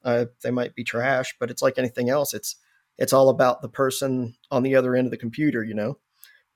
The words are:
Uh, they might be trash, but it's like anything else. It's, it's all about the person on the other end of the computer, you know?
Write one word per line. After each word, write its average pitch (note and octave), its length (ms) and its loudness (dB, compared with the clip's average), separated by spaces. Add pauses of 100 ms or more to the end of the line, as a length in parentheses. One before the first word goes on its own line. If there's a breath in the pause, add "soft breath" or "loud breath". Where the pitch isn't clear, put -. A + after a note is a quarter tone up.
Uh, A#2+ 220 2 (160)
they B2 80 -2
might B2 240 -2
be A#2 100 -8
trash, B2+ 560 -2
but A#2+ 100 -4
it's - 120 -8
like C3+ 160 2
anything B2 320 0
else. C#3+ 240 0
It's, - 220 -10 (420)
it's C3 160 0
all C3+ 160 8
about B2+ 320 2
the B2+ 80 -10
person C3 640 -2 (160)
on C3 120 0
the C3+ 140 2
other B2+ 180 2
end B2+ 120 2
of A#2 40 -4
the A#2 60 -8
computer, A#2+ 480 -2
you A2 100 -8
know? G#2+ 240 -4 (580 soft breath)